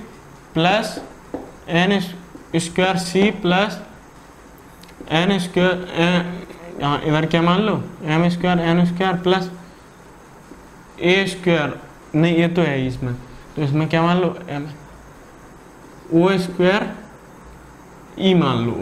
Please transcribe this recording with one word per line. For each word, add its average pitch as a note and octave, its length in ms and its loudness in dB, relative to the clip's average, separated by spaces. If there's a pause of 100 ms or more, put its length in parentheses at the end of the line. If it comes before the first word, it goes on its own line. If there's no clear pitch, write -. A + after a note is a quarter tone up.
(540)
प्लस F#3+ 460 0 (680)
एन F#3 320 2
स्क्वायर - 1000 -2
सी F#3+ 320 2 (120)
प्लस F#3 380 0 (1300)
एन F#3 260 2
स्क्वायर, F3+ 1160 0 (220)
यहाँ C#3+ 220 -2
इधर D#3 260 0
क्या E3 160 2
मान F3 180 4
लो, F#3+ 220 0 (240)
M D#3+ 220 2
square F3 320 0
N E3+ 260 2
square F3+ 320 0
plus F3+ 320 0 (1500)
A F#3+ 280 2
square, E3+ 500 0 (360)
नहीं E3 220 4
ये E3+ 120 4
तो F3 140 0
है C#3+ 140 0
ही C3 100 -2
इसमें, B2 280 -6 (420)
तो D#3 60 -4
इसमें D3+ 260 0
क्या E3 140 0
मान F3 160 2
लो, E3+ 160 0 (140)
एम, C#3+ 200 -8 (1500)
ओ F#3 240 4
स्क्वायर F3+ 480 0 (1300)
ई F#3 140 4
मान C3 320 2
लो, A#2 160 -2